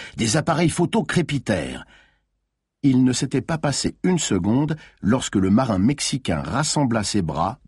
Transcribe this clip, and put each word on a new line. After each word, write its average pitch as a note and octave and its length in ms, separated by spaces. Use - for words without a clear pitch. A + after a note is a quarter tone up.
des A2 200
appareils D#3+ 320
photo F3 340
crépitèrent. G2+ 840
Il C3 220
ne B2+ 80
s'était B2+ 280
pas D#3+ 180
passé - 440
une F3+ 160
seconde B2 580
lorsque A#2+ 360
le F#2+ 140
marin A2+ 280
mexicain G#2 640
rassembla A#2 600
ses G2+ 180
bras, D#2 460